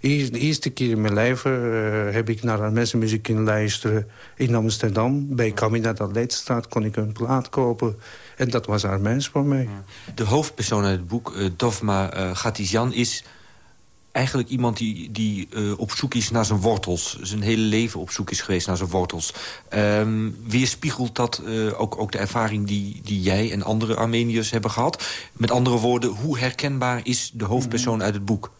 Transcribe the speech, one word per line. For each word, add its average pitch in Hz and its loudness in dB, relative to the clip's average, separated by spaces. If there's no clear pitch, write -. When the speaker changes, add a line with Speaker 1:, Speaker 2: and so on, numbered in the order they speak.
Speaker 1:
Eer-, 135 2
de 117 -4
eerste 147 0
keer 123 0
in 110 2
mijn 107 2
leven, 123 2
eh, 104 -2
heb 113 0
ik 110 -2
naar 110 0
Armeense 110 2
muziek 110 2
kunnen 110 2
luisteren... 107 2
in 120 2
Amsterdam. 113 2
Bij 113 2
Camina 113 2
de 104 -2
Leidstraat 117 -2
kon 110 0
ik 107 -2
een 107 -2
plaat 127 -2
kopen. 117 0
En 127 0
dat 120 0
was 104 0
Armeens 104 2
voor 143 0
mij. 139 4
Speaker 2:
Ja. 101 -8
De 113 -2
hoofdpersoon 110 2
uit 95 2
het 87 -6
boek, 117 -4
eh, 98 0
Dovma, 101 0
eh, 92 -2
Gatizan, 110 0
is - -2
eigenlijk 131 0
iemand 120 0
die, 107 -4
die, 104 -2
eh, 104 -2
op 107 -4
zoek - -2
is 113 0
naar 113 2
zijn 104 2
wortels. 98 0
Zijn 101 -4
hele 110 2
leven 107 0
op 80 -8
zoek - -4
is - -2
geweest 90 -2
naar 90 0
zijn 87 -2
wortels. 90 -2
Ehm, 107 2
weerspiegelt 127 0
dat, - -2
eh, 110 -2
ook, 107 -2
ook 107 -2
de - -2
ervaring 104 0
die, 101 -4
die 101 -2
jij 98 2
en 101 -2
andere 110 0
Armeniërs 113 2
hebben 110 0
gehad? 127 0
Met 113 0
andere 123 4
woorden, 120 2
hoe 123 -2
herkenbaar 127 0
is - -2
de 110 -4
hoofdpersoon 120 0
Speaker 1:
Mhm. 101 0
Speaker 2:
uit 101 2
het 98 -4
boek? 104 -2